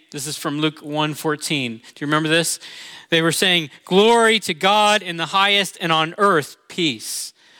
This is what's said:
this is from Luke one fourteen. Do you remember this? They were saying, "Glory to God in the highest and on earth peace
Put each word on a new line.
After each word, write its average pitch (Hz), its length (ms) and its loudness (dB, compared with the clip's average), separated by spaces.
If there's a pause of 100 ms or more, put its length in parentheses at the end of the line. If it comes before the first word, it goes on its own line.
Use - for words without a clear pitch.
(120)
this 139 160 -10
is 147 100 -8
from 147 220 -6
Luke 156 200 -2
one 151 360 -4
fourteen. 143 600 -4
Do - 280 -14
you - 20 -4
remember 156 220 0
this? 165 300 0 (500)
They 165 120 2
were 165 100 2
saying, 175 400 0 (120)
"Glory 220 580 4
to 190 120 -4
God 208 480 2
in 175 160 -10
the 165 100 -4
highest 196 540 0
and 170 100 -2
on 160 280 0
earth 190 380 2 (100)
peace - 680 -6 (260)